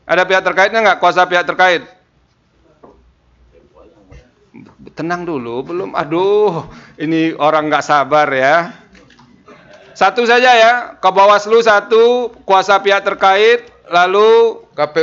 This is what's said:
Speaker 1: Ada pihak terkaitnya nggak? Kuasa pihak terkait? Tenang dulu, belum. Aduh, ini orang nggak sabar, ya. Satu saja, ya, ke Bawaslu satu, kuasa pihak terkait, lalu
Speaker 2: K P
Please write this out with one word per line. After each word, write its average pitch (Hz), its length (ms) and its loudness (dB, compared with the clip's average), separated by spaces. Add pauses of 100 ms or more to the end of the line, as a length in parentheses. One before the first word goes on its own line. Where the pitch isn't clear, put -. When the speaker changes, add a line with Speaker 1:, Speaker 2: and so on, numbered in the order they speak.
Speaker 1:
Ada 180 240 0
pihak 185 160 0
terkaitnya 196 400 -2
nggak? 190 160 2
Kuasa 180 240 2
pihak 175 240 -2
terkait? 175 400 0 (3000)
Tenang 175 240 -8
dulu, 131 400 -8
belum. 175 320 -12
Aduh, 175 720 -4 (320)
ini 160 400 -4
orang 156 320 -2
nggak 147 160 -2
sabar, 147 480 0
ya. 151 400 0 (1160)
Satu 190 320 0
saja, 247 320 2
ya, 226 160 4 (260)
ke 185 140 -2
Bawaslu 202 480 2
satu, 226 720 2 (160)
kuasa 190 320 2
pihak 196 240 -2
terkait, 202 680 0 (160)
lalu 214 720 2 (140)
Speaker 2:
K - 160 -8
P 151 140 -12